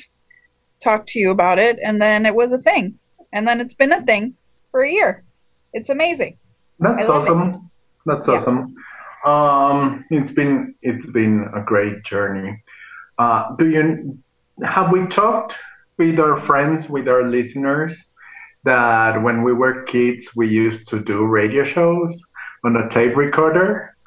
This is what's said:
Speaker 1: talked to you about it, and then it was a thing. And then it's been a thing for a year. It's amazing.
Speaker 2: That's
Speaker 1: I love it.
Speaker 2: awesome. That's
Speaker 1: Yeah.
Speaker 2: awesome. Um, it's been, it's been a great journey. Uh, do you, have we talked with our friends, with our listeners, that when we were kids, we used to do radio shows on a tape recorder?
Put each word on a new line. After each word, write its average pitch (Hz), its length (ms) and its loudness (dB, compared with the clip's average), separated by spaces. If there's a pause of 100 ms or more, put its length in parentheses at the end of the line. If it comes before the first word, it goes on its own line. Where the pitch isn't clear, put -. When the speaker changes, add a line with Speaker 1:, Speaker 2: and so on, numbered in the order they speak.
(800)
Speaker 1:
talked 214 300 0
to 226 100 -4
you 190 100 2
about 185 300 2
it, 233 240 2
and 208 180 0
then 214 240 2
it 214 80 2
was 240 180 2
a 254 60 -2
thing. 254 400 0 (340)
And 214 140 -2
then 240 140 0
it's 247 140 -8
been 277 180 2
a 269 120 0
thing 226 300 0 (380)
for 262 100 2
a 285 80 0
year. 359 320 0 (520)
It's 226 160 -8
amazing. 277 460 -2 (440)
Speaker 2:
That's 220 240 2
Speaker 1:
I - 20 2
love 151 180 2
it. - 60 2
Speaker 2:
awesome. 180 400 -2 (340)
That's 151 220 -2
Speaker 1:
Yeah. 131 80 4
Speaker 2:
awesome. 127 400 -2 (500)
Um, 143 840 2
it's 147 220 -2
been, 139 500 0
it's 113 240 -6
been 107 480 0
a 104 60 -6
great 104 420 -2
journey. 98 580 -6 (560)
Uh, 117 420 0
do 160 120 4
you, 156 480 0 (480)
have 175 240 0
we 185 160 2
talked 214 480 0 (440)
with 165 200 2
our 151 180 2
friends, 147 520 -4
with 139 180 -6
our 123 220 2
listeners, 139 680 -4 (680)
that 113 580 2
when 117 220 0
we 123 80 2
were 127 320 0
kids, 123 500 -2
we 117 140 0
used 110 400 0
to 110 100 -4
do 104 280 -2
radio 110 360 2
shows 170 580 0 (440)
on 117 100 2
a 113 140 0
tape 123 260 2
recorder? 160 800 0 (120)